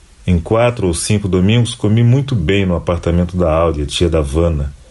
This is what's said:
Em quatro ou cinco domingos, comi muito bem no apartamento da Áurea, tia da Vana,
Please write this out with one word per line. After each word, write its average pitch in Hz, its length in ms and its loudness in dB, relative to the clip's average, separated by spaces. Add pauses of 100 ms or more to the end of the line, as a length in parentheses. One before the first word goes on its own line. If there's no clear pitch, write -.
(260)
Em 87 140 2
quatro 113 480 0
ou 85 80 0
cinco 101 320 -2
domingos, 101 480 2
comi 107 280 0
muito 131 320 2
bem 98 300 0
no 90 100 0
apartamento 87 600 -2
da 85 160 2
Áurea, 78 320 0
tia 85 240 -2
da 80 100 0
Vana, 73 540 -2 (180)